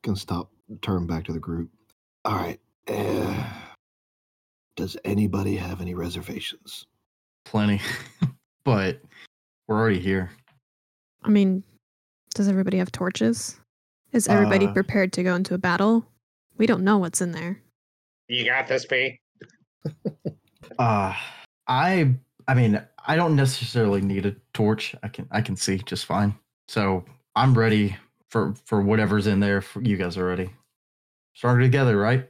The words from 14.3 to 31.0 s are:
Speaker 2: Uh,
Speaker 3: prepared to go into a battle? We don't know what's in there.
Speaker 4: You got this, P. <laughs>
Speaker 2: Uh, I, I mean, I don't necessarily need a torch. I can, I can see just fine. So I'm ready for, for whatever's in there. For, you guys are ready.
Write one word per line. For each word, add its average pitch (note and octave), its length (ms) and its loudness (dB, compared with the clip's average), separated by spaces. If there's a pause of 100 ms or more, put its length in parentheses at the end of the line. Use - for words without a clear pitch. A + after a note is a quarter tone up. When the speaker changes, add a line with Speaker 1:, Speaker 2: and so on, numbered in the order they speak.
Speaker 2:
Uh, G3 60 -2
Speaker 3:
prepared G3 420 0
to F3+ 100 -2
go F3+ 100 2
into F3+ 200 -2
a F#3 40 -2
battle? G3 480 2 (520)
We A3 80 4
don't F#3+ 180 2
know G#3 140 4
what's F3 220 -2
in F3 120 -4
there. E3+ 280 -8 (680)
Speaker 4:
You B2 180 -4
got B2+ 220 0
this, B2+ 180 -2
P. C3 320 -2 (680)
<laughs> - 140 -8 (800)
Speaker 2:
Uh, G#2 360 2 (520)
I, D3 480 2 (340)
I C3+ 60 2
mean, A2 260 4 (260)
I D3+ 100 0
don't E3 200 4
necessarily A#2 640 2
need G2 240 -2
a G2+ 100 0 (200)
torch. G#2+ 480 0
I G#2 60 -8
can, - 220 -12
I G#2+ 120 -2
can F#2+ 120 -4
see F#2+ 240 -2
just - 280 -8
fine. G2+ 280 0 (340)
So F#2+ 360 -2 (320)
I'm C3 160 6
ready G#2+ 420 4 (360)
for, G#2+ 240 -2 (100)
for G#2+ 160 0
whatever's G#2 460 2
in G2+ 140 2
there. G2+ 200 2
For, G2+ 220 -10
you G#2+ 160 2
guys F2 180 -4
are F#2 80 -2
ready. F2+ 240 -2 (840)